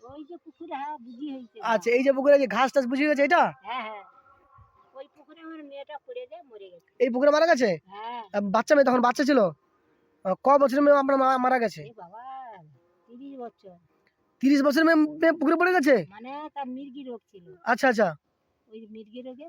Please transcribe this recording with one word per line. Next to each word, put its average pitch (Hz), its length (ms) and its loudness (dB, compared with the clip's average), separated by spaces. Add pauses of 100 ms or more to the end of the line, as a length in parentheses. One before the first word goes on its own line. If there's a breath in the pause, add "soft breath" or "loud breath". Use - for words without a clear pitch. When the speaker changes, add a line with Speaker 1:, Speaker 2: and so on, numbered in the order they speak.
Speaker 1:
ওই 277 220 -20
যে 349 120 -20
পুকুরে, 320 380 -18
হ্যাঁ, 294 240 -10
বুঝি 254 340 -14
হয়েছে। 254 300 -16
Speaker 2:
আচ্ছা, 226 280 -2
এই 240 120 2
যে 269 100 2
পুকুরে 277 260 4
যে 269 80 0
ঘাস 233 260 0
টাস 269 140 0
বুঝি 269 200 0
হয়েছে, 277 180 2
এটা? 285 280 2 (100)
Speaker 1:
হ্যাঁ, 233 200 -10
হ্যাঁ। 214 200 -14 (920)
ওই 269 100 -20 (120)
পুকুরে 302 240 -20
আমার 320 240 -18
মেয়েটা 277 420 -18
পড়ে 247 240 -16
যায়, 330 120 -20
মরে 381 280 -20
গেছে। - 340 -6
Speaker 2:
এই 262 60 2
পুকুরে 254 200 2
মারা 302 160 4
গেছে? 240 400 2
Speaker 1:
হ্যাঁ। 226 360 -12 (100)
Speaker 2:
আহ, 202 80 -4
বাচ্চা 202 340 0
মেয়ে, 285 100 6
তখন 247 160 2
বাচ্চা 240 240 2
ছিল? 269 140 4
আহ, - 1040 -4
ক 277 160 6
বছরের 269 240 2
মেয়ে 285 160 6
আপনার 277 180 0
মা-, 262 220 2
মারা 254 200 2
গেছে? 202 240 -4
Speaker 1:
এ 147 140 -18
বাবা, 202 260 -20 (840)
তিরিশ 269 320 -20
বছর। 208 380 -18 (640)
Speaker 2:
তিরিশ 277 220 4
বছরের 294 220 2
মেয়ে, 330 120 4
মেয়ে 311 360 2
পুকুরে 320 240 0
পড়ে 359 160 2
গেছে? 262 380 2
Speaker 1:
মানে 262 440 -16
তার 277 120 -10
মির্গি 262 360 -16
রোগ 247 180 -14 (120)
ছিল। 185 320 -20
Speaker 2:
আচ্ছা, 240 240 0
আচ্ছা। 208 260 0 (580)
Speaker 1:
ওই 220 180 -20
মির্গি 220 320 -20
রোগে 254 260 -20